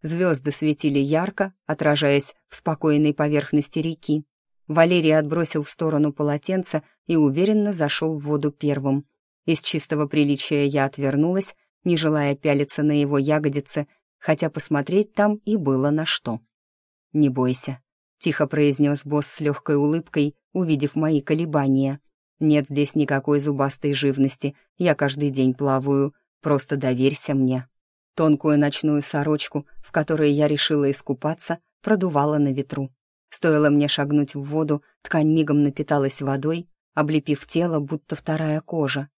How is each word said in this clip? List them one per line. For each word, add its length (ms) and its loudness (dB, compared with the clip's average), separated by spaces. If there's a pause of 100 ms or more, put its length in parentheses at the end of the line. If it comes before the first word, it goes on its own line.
Звёзды 500 -2
светили 460 0
ярко, 540 -2 (140)
отражаясь 680 0 (140)
в 80 -8
спокойной 580 0
поверхности 640 0
реки. 460 -4 (420)
Валерий 500 4
отбросил 460 0
в 60 -6
сторону 440 0
полотенце 720 -2 (240)
и 100 0
уверенно 560 2
зашёл 440 -2
в 80 -8
воду 260 -2
первым. 560 -2 (380)
Из 160 0
чистого 460 -2
приличия 600 0
я 180 0
отвернулась, 720 -2 (300)
не 120 2
желая 400 0
пялиться 460 0
на 100 2
его 260 2
ягодицы, 720 -2 (300)
хотя 320 -2
посмотреть 640 0
там 300 2
и 120 0
было 340 0
на 140 0
что. 360 -6 (720)
«Не 160 4
бойся», — 520 -2 (380)
тихо 280 0
произнёс 580 2
босс 220 -2
с 140 -2
лёгкой 360 -2
улыбкой, 600 0 (160)
увидев 420 0
мои 260 0
колебания. 800 0 (380)
«Нет 300 2
здесь 260 -2
никакой 460 0
зубастой 520 -2
живности, 640 -4 (220)
я 180 2
каждый 360 -2
день 240 0
плаваю, 600 0 (260)
просто 360 -2
доверься 580 0
мне». 340 0 (460)
Тонкую 440 2
ночную 440 0
сорочку, 640 -4 (120)
в 120 -18
которой 400 0
я 160 2
решила 440 0
искупаться, 680 -4 (240)
продувало 560 0
на 140 2
ветру. 380 -6 (400)
Стоило 400 2
мне 180 4
шагнуть 460 0
в 80 -8
воду, 400 -2 (180)
ткань 320 2
мигом 300 4
напиталась 580 0
водой, 480 -4 (260)
облепив 520 0
тело, 340 0
будто 340 -8
вторая 460 -4
кожа. 580 -4